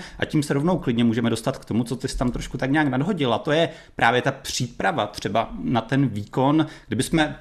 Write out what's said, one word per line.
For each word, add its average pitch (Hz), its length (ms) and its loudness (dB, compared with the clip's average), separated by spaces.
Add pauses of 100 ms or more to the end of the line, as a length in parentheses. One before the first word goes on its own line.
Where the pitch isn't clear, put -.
(200)
A - 60 -4
tím 151 180 0
se 151 100 -2
rovnou 165 240 2
klidně 120 260 0
můžeme 117 260 2
dostat 117 280 -2
k - 80 -20
tomu, 117 180 0
co 131 120 -6
ty 131 120 -4
jsi - 100 -6
tam 123 140 0
trošku - 260 -6
tak 135 140 -2
nějak 151 160 2
nadhodil. 139 460 0
A 104 40 4
to 151 140 -4
je 160 180 2 (260)
právě 120 260 4
ta 135 100 0
příprava 135 760 -2
třeba 113 440 -2 (120)
na 123 180 0
ten 139 260 2
výkon. 135 580 2 (220)
Kdybychom 127 320 0 (220)